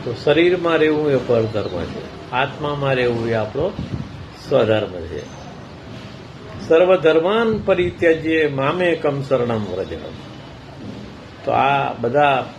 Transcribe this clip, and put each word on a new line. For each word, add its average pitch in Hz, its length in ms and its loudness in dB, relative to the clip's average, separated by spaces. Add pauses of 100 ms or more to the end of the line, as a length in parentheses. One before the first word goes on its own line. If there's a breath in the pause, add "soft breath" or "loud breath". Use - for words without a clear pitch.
તો 123 100 -4
શરીરમાં 170 640 4
રહેવું 151 340 4
એ 135 60 4
પરધર્મ 107 640 0
છે, - 480 -10
આત્મામાં 139 640 -2
રહેવું 120 360 0
એ 117 40 0
આપણો 113 360 -2 (800)
સ્વધર્મ 107 440 4 (120)
છે. 76 340 -10 (1300)
સર્વધર્માન 180 920 4
પરિત્યજ્ય 165 880 2
મામેકમ 147 760 0
શરણમ 120 420 0
વ્રજ. 90 280 -4 (1500)
તો 120 60 0
આ 131 420 2
બધા 127 520 2 (140)